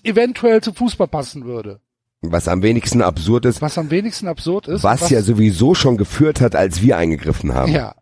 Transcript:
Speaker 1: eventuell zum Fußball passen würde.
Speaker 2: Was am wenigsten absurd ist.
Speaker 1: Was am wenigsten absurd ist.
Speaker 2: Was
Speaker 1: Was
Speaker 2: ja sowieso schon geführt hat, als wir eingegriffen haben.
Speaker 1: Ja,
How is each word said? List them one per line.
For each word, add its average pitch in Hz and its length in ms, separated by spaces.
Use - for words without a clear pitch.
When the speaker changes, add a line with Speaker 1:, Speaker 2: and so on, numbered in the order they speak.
Speaker 1:
eventuell 226 560
zum 214 140
Fußball 214 340
passen 139 360
würde. 107 360
Speaker 2:
Was 85 260
am 92 140
wenigsten 117 380
absurd 95 460
ist. 123 160
Speaker 1:
Was 151 160
am 156 120
wenigsten 196 380
absurd 170 400
ist. 156 160
Speaker 2:
Was 117 160
Speaker 1:
Was 170 100
Speaker 2:
ja 117 120
sowieso 110 520
schon 127 220
geführt 147 460
hat, 120 120
als 87 280
wir 117 160
eingegriffen 78 560
haben. 65 180
Speaker 1:
Ja, 135 300